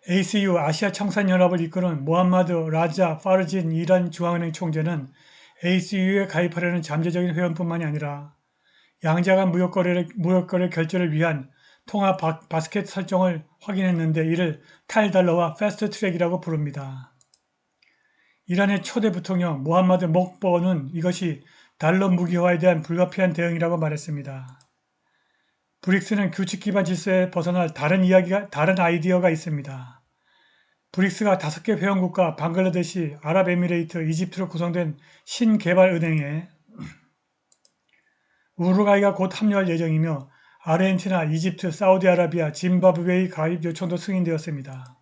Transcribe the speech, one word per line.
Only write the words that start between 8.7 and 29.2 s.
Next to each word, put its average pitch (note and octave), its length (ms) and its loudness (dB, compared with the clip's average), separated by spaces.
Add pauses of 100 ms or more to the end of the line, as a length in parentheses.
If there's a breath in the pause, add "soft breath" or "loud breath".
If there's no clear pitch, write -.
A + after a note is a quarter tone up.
양자 F3 320 4
간 F#3+ 140 2
무역 F3+ 200 0
거래를, F3 460 0
무역 F3+ 300 0
거래 F3+ 200 0
결제를 E3+ 460 -2
위한 D#3 360 0 (360 soft breath)
통화 G3 320 0
바-, D#3+ 320 -4
바스켓 F3 380 -4
설정을 F#3 580 -2 (160)
확인했는데 E3 640 0
이를 E3 360 0 (260 soft breath)
탈달러와 F3 680 2
패스트 G#3 360 -4
트랙이라고 F3 520 -2
부릅니다. C#3+ 720 -8 (1300)
이란의 G3 380 2
초대 A3 260 0
부통령 F3 540 -2
모함마드 F3+ 420 4
목버는 F3 880 0
이것이 E3+ 520 -4 (340 soft breath)
달러 F#3 320 2
무기화에 F3 480 2
대한 E3 240 4
불가피한 F3+ 500 0
대응이라고 E3+ 460 -2
말했습니다. C#3+ 840 -6 (1200)
브릭스는 F#3+ 480 0
규칙 F#3+ 300 -6
기반 G3 240 -2
질서에 F#3 440 0
벗어날 F3 440 -2
다른 F3+ 320 2
이야기가, F#3 440 4
다른 F3 300 0
아이디어가 F3 500 2